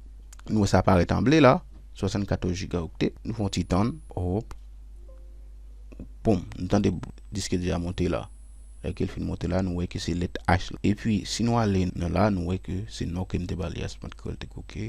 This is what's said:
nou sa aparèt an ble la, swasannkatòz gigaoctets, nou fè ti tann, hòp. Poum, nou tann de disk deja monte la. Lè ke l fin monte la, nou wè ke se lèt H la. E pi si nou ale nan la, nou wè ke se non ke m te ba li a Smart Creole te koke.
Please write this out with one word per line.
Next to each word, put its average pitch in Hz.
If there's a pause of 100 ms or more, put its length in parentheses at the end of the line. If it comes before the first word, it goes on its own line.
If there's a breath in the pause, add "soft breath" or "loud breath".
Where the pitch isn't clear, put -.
(500)
nou 107
sa 92
aparèt 90
an 92
ble 156
la, 131 (400)
swasannkatòz 98
gigaoctets, 87
nou 110
fè 98
ti 87
tann, 107 (180)
hòp. 90 (1700)
Poum, 98 (140)
nou 90
tann 101
de 107 (420)
disk 95
deja 87
monte 87
la. 57 (560)
Lè 85
ke 92
l -
fin 87
monte 85
la, 92
nou 87
wè 90
ke -
se 87
lèt 87
H -
la. -
E 98
pi 110 (100)
si -
nou 117
ale 95
nan 85
la, 95
nou 87
wè 95
ke 92 (100)
se -
non 90
ke 82
m 87
te 85
ba 85
li -
a -
Smart -
Creole -
te -
koke. -